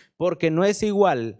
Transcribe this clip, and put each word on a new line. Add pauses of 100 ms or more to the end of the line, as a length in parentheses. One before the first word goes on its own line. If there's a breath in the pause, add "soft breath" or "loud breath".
(180 loud breath)
porque
no
es
igual